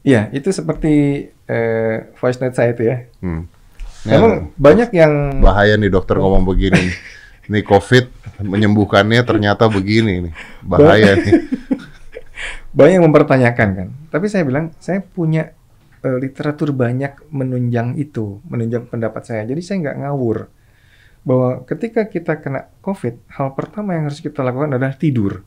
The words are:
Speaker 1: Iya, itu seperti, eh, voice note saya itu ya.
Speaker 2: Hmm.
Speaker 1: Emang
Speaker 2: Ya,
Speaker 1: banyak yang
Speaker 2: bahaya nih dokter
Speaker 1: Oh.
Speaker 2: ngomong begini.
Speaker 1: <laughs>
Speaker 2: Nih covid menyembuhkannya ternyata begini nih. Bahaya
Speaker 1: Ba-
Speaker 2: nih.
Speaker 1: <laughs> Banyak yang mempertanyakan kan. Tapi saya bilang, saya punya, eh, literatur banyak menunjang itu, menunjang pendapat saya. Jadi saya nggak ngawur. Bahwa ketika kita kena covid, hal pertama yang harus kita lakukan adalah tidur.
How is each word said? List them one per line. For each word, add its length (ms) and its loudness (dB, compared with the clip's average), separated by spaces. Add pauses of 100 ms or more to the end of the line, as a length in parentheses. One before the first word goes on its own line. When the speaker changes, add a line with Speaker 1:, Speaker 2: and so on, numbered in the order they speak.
Speaker 1:
Iya, 300 2
itu 200 -6
seperti, 420 -2 (520)
eh, 520 -2 (180)
voice 240 -4
note 160 -4
saya 180 0
itu 140 -2
ya. 180 -4 (140)
Speaker 2:
Hmm. 260 -8 (600)
Speaker 1:
Emang 280 4 (140)
Speaker 2:
Ya, 100 -18
Speaker 1:
banyak 380 4
yang 180 4 (260)
Speaker 2:
bahaya 360 6
nih 160 2
dokter 260 0
Speaker 1:
Oh. 100 0
Speaker 2:
ngomong 200 4
begini. 340 2
Speaker 1:
<laughs> 160 -4 (520)
Speaker 2:
Nih 160 0
covid 480 2 (260)
menyembuhkannya 880 2
ternyata 420 2
begini 560 0
nih. 120 -8 (260)
Bahaya 560 4
Speaker 1:
Ba- 20 2
Speaker 2:
nih. 140 0 (720)
Speaker 1:
<laughs> 720 -14
Banyak 180 6
yang 120 6
mempertanyakan 680 4
kan. 160 -8 (180)
Tapi 220 -4
saya 160 -2
bilang, 320 -2
saya 240 -6
punya, 560 -4 (420)
eh, 200 -4
literatur 520 -4
banyak 460 -2 (100)
menunjang 720 -4
itu, 480 -8
menunjang 420 -6
pendapat 380 -8
saya. 180 -8
Jadi 180 -6
saya 200 -8
nggak 180 -6
ngawur. 400 -4 (840)
Bahwa 280 0 (160)
ketika 400 -4
kita 320 -6
kena 320 -10 (100)
covid, 380 -8 (140)
hal 220 -6
pertama 440 -8
yang 100 -2
harus 140 -10
kita 200 -10
lakukan 300 -2
adalah 220 -2
tidur. 540 -2